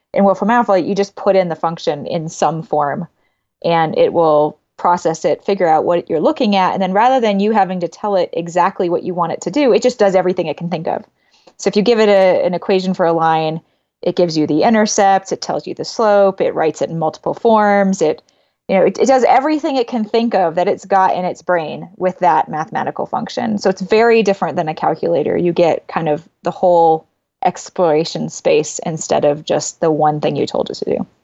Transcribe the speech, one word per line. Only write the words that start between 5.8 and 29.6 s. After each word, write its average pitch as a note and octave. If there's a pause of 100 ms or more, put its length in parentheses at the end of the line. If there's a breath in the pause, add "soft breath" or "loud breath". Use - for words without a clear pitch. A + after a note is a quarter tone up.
what F3
you're D#3
looking A#3
at. F#3
And F#3+
then F#3
rather A#3+
than G3+
you G#3
having F#3
to E3+
tell G3+
it F3+
exactly F3
what E3+
you F3+
want E3
it -
to F3+
do, C#4
it G3
just -
does G3
everything F3+
it D3+
can E3
think E3
of. - (520 soft breath)
So -
if F#3+
you G#3+
give A3
it A3
a, F#3+
an F3+
equation F#3
for F3+
a E3+
line, D#3+ (420)
it F3+
gives E3+
you D3+
the D3
intercepts, G#3+
it -
tells -
you -
the F#3+
slope, G3+
it C#3
writes D#3
it -
in E3
multiple D#3
forms, G3+
it, D#3 (460)
you F#3+
know, F3+
it, G3+
it A3
does C4
everything C#4+
it A#3+
can A3
think A3+
of E3+
that F3
it's F3
got F#3+
in F3+
its -
brain D#3+
with F3+
that E3
mathematical D3+
function. -
So G3
it's F#3+
very A3+
different F#3+
than E3
a D#3+
calculator. D#3+
You F3
get E3
kind E3
of D3+ (140)
the F3
whole E3 (380)
exploration E3
space D#3
instead D#3
of D3
just -